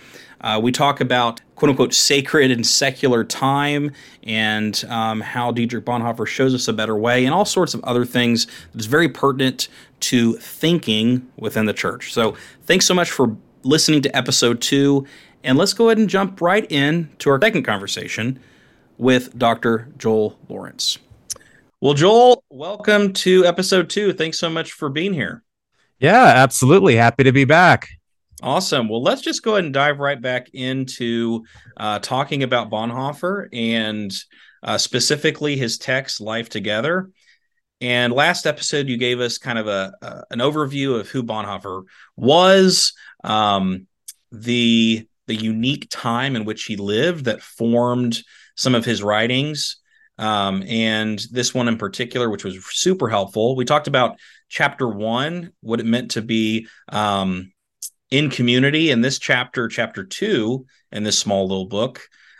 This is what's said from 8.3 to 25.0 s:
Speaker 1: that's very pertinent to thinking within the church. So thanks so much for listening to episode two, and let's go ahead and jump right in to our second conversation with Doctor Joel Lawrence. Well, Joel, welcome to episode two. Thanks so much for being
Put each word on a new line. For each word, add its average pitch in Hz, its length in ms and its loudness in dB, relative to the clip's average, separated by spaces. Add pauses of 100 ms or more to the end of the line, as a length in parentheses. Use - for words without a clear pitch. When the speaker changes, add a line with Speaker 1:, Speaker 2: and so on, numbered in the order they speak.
Speaker 1:
that's 113 120 -8
very 147 240 2
pertinent 131 600 -2 (320)
to 117 320 2
thinking 127 920 0 (120)
within 110 280 -4
the 104 80 0
church. - 400 -8
So 110 220 0 (300)
thanks 185 200 2
so - 80 2
much 175 160 2
for 117 260 0 (280)
listening 151 400 2
to 135 120 -4
episode 127 460 0
two, 139 460 2 (360)
and 131 140 2
let's 190 160 2
go 233 140 4
ahead 226 100 4
and 220 120 2
jump 190 320 -2
right 185 280 2
in 151 400 0 (100)
to 143 120 2
our 135 100 4
second 208 220 2
conversation 110 760 -6 (580)
with 123 420 2
Doctor 117 580 0
Joel 110 400 0 (100)
Lawrence. - 520 -8 (840)
Well, 143 140 4
Joel, 226 540 6
welcome 202 640 0
to 185 320 4
episode 180 440 2
two. 202 240 0
Thanks 160 240 -6
so 170 120 -4
much 160 240 -6
for 151 160 -8
being 165 240 -4